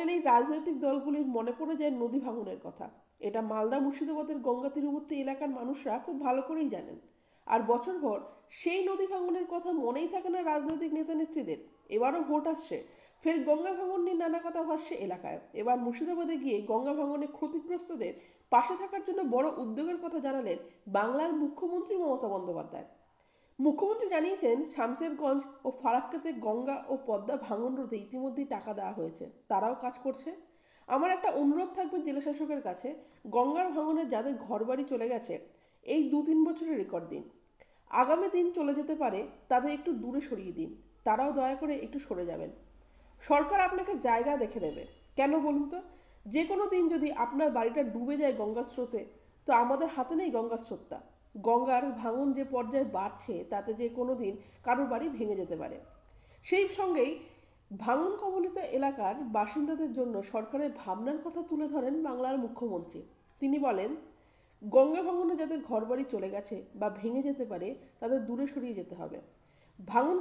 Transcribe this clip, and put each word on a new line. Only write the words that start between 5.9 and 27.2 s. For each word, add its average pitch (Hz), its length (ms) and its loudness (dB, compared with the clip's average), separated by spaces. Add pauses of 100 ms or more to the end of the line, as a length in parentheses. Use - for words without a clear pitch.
খুব 302 220 -6
ভালো 262 280 2
করেই 320 260 0
জানেন। 165 220 -10 (500)
আর 226 140 4 (100)
বছরভর 240 480 0 (420)
সেই 359 280 2
নদী 381 240 2
ভাঙনের 359 400 0
কথা 349 180 -4 (140)
মনেই 277 300 0
থাকে 370 200 -2
না 370 80 0
রাজনৈতিক 302 560 0
নেতা 320 160 -2
নেত্রীদের। 302 440 -2 (380)
এবারও 269 320 4
ভোট 294 180 2
আসছে, 311 300 -2 (460)
ফের 320 160 4 (100)
গঙ্গা 330 300 4
ভাঙন 370 260 0
নিয়ে 349 180 0
নানা 330 240 0
কথা 339 160 -2
ভাসছে 311 320 -2 (120)
এলাকায়। 175 320 -6 (220)
এবার 247 240 4
মুর্শিদাবাদে 320 520 -2
গিয়ে 254 220 0 (120)
গঙ্গা 254 300 2
ভাঙনে 285 260 -2 (100)
ক্ষতিগ্রস্তদের 311 800 -4 (380)
পাশে - 280 8
থাকার 392 260 -4
জন্য 381 140 0 (140)
বড় 277 140 4 (140)
উদ্যোগের 294 420 -2
কথা 320 220 -4
জানালেন 254 320 -2 (380)
বাংলার 269 360 2 (100)
মুখ্যমন্ত্রী 349 540 -2
মমতা 269 320 0
বন্দ্যোপাধ্যায়। 180 600 -6 (720)
মুখ্যমন্ত্রী 392 560 2
জানিয়েছেন, 320 420 2 (180)
শামশেরগঞ্জ 277 640 0 (260)
ও - 20 0 (120)
ফারাক্কাতে 277 500 0 (140)
গঙ্গা 247 320 0 (160)
ও - 20 2 (120)
পদ্মা 220 300 0 (100)